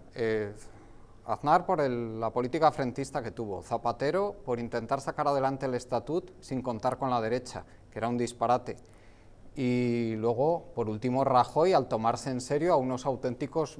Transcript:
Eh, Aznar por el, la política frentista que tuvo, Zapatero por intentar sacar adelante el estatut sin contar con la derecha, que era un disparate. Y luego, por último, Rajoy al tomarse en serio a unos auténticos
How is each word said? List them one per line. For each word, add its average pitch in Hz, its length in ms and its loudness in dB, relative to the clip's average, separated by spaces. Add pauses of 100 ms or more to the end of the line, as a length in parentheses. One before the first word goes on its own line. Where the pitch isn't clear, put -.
(140)
Eh, 110 380 0 (720)
Aznar 151 400 2
por 180 160 2
el, 117 400 -2
la 113 100 0
política 143 420 4
frentista 135 500 -4
que 110 80 -6
tuvo, 98 320 -6
Zapatero 143 720 -2 (100)
por 123 140 -2
intentar 120 420 -2
sacar 151 280 -2
adelante 135 380 0
el 131 80 0
estatut 127 680 -4
sin 131 200 -4
contar 123 380 -2
con 135 120 -2
la 123 120 2
derecha, 113 420 -4 (260)
que - 100 -10
era 113 80 0
un 120 100 0
disparate. 120 580 0 (800)
Y 120 640 2
luego, 123 580 0
por 113 140 -2
último, 123 360 0
Rajoy 151 500 6
al 139 120 6
tomarse 117 440 0
en 127 100 -2
serio 147 320 2
a 160 40 6
unos 127 280 0
auténticos 135 760 -2